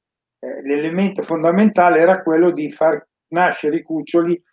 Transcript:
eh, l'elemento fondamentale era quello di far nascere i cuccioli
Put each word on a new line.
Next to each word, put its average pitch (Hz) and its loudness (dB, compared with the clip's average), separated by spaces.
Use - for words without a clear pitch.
eh, 139 -12
l'elemento 165 -2
fondamentale 175 2
era 185 4
quello 165 2
di 147 -6
far 156 -2
nascere 165 -2
i 160 -4
cuccioli 170 -2